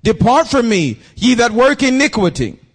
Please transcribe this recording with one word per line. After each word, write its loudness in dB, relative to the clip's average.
Depart 0
from 0
me, -2
ye 2
that 0
work 2
iniquity.' -2